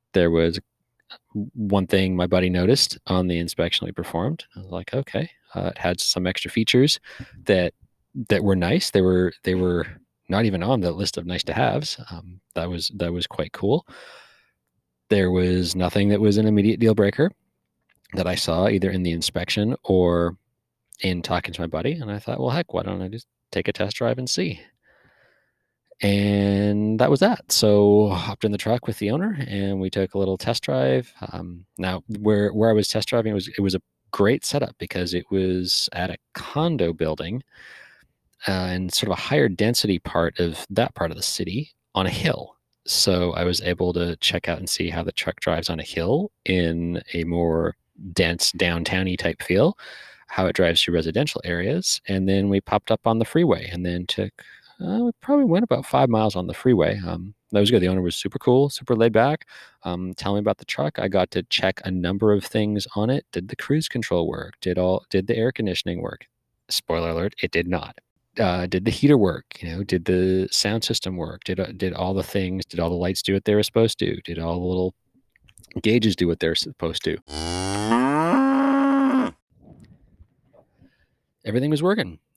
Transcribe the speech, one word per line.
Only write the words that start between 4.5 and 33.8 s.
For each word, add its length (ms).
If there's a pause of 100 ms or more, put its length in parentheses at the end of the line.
I 40
was 100
like, 220
"Okay." 380 (240)
Uh, 200
it 40
had 220
some 260
extra 240
features 480 (460)
that, 300 (540)
that 140
were 140
nice. 340
They 120
were, 300 (120)
they 100
were 320 (420)
not 160
even 200
on 160
the 100
list 260
of 80
nice 200
to 80
haves. 440 (140)
Um, 300 (140)
that 140
was, 280
that 160
was 160
quite 240
cool. 340 (1200)
There 200
was 460
nothing 320
that 120
was 180
an 80
immediate 340
deal 140
breaker 360 (840)
that 120
I 80
saw 320
either 240
in 140
the 80
inspection 720
or 520 (640)
in 220
talking 320
to 60
my 80
buddy. 240
And 180
I 80
thought, 220
"Well, 100
heck, 220
why 100
don't 200
I 60
just 200 (240)
take 160
a 40
test 240
drive 220
and 100
see?" 320 (1400)
And 1000
that 100
was 100
that. 300
So 600
hopped 340
in 80
the 60
truck 280
with 120
the 120
owner 240 (140)
and 320
we 80
took 240
a 60
little 180
test 260
drive. 480 (220)
Um, 320 (140)
now 240 (160)
where, 340
where 160
I 60
was 140
test 200
driving, 220
it 40
was, 140
it 140
was 120
a 60 (300)